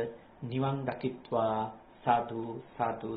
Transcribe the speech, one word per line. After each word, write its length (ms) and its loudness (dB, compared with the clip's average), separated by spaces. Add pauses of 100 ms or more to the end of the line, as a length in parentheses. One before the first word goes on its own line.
(400)
නිවන් 420 0
දකිත්වා. 920 0 (260)
සාදු, 680 2
සාදු, 480 -2